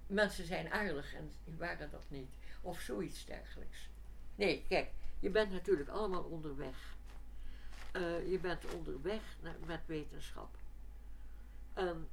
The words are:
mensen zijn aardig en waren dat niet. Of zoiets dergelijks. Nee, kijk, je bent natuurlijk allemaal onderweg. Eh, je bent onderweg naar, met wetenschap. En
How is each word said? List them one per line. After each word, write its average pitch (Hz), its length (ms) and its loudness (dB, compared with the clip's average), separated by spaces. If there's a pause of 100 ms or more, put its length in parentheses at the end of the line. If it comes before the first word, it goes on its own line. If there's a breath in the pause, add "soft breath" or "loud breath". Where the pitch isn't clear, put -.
mensen 196 380 4
zijn 165 260 0
aardig 170 420 0
en 156 180 -6 (260)
waren 165 320 -4
dat - 200 -8
niet. 135 260 -6 (260 loud breath)
Of 170 180 -4
zoiets - 460 -2
dergelijks. - 640 -4 (460)
Nee, 180 320 4
kijk, - 240 6 (280 loud breath)
je 196 100 6
bent 208 220 8
natuurlijk 165 380 4
allemaal 185 340 2
onderweg. 147 720 -4 (960 loud breath)
Eh, 170 400 2
je 185 80 6
bent 160 340 2
onderweg 160 480 0 (200)
naar, 165 140 -4 (100)
met 160 200 0
wetenschap. - 720 -2 (1160 loud breath)
En 170 400 2